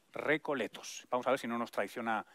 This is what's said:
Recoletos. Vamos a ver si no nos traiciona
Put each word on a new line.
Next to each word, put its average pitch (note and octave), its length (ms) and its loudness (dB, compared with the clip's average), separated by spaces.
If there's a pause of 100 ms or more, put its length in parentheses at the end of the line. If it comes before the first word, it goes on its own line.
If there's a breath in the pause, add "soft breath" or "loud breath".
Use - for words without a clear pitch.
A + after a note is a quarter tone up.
(120)
Recoletos. - 1000 -2
Vamos B2 160 2
a B2 40 4
ver C3+ 100 4
si B2 80 -4
no A#2 100 0
nos A#2 140 -4
traiciona A2 520 0 (100)